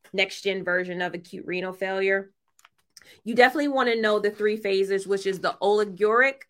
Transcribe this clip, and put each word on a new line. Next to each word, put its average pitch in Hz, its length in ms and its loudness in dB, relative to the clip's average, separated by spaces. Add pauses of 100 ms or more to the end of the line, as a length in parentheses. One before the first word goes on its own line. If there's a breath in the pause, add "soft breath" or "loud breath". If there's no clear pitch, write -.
(120)
next 190 300 -2
gen 190 220 -2
version 180 380 -2
of 170 120 -4
acute 180 300 -14
renal 180 280 -6
failure. 196 580 -2 (920 loud breath)
You 233 100 -6
definitely 254 340 4
wanna 247 280 0
know 214 240 2
the 202 100 0
three 214 260 0
phases, 196 520 0
which 196 180 -2
is 190 140 -4
the 175 200 -2
oliguric, 214 880 2